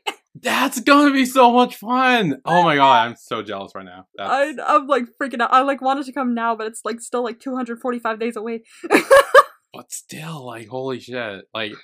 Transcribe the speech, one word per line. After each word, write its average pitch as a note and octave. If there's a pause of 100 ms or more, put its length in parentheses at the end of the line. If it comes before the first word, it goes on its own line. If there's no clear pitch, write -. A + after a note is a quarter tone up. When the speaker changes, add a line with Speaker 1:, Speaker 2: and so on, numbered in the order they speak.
Speaker 1:
<laughs> -
Speaker 2:
That's A#3+
gonna C#4+
be C4+
so B3+
much B3
fun! A#3+
Oh F3
my D#3+
God, C3
I'm A#2+
so -
jealous G2
right F#2+
now. F#2 (100)
Speaker 1:
I, C4+
Speaker 2:
That's -
Speaker 1:
I'm, D4
like, B3+ (180)
freaking B3+
out. A#3
I, C4
like, C#4
wanted C4
to C4
come B3
now, A#3
but A3
it's, A3+
like, A3+
still, B3
like, A#3+
two C4
hundred A#3
forty-five A#3
days A#3
away. A3+ (180)
<laughs> - (720)
Speaker 2:
But -
still, D#3
like, A2+
holy B2+
shit. A#2
Like, A2 (120)